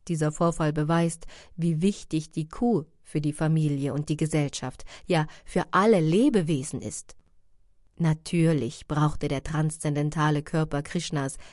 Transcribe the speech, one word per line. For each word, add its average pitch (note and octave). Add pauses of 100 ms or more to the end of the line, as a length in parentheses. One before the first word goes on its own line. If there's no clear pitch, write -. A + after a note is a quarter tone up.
Dieser D3+
Vorfall E3
beweist, E3 (300)
wie E3
wichtig D#3+
die D#3
Kuh A3 (180)
für -
die D3
Familie D3+
und D3
die D3+
Gesellschaft, D3 (200)
ja, D#3 (160)
für -
alle G3+
Lebewesen E3
ist. - (800)
Natürlich D#3+
brauchte D3
der C#3
transzendentale D3+
Körper D#3
Krishnas D3 (160)